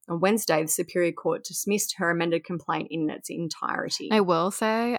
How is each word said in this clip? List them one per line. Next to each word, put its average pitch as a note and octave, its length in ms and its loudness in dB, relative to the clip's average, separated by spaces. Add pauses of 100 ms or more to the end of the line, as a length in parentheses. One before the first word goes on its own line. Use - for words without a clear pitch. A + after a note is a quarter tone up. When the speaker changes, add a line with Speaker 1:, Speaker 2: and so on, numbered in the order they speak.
Speaker 1:
On E3+ 140 -2
Wednesday, F#3 400 4
the D#3+ 80 -2
Superior E3+ 420 0
Court E3 320 -2
dismissed - 540 -2
her F3 120 2
amended E3+ 360 0
complaint E3 440 -4
in D#3 200 -2
its - 200 -8
entirety. - 840 -4
Speaker 2:
I G#3+ 80 6
will F3 280 4
say, A3+ 480 0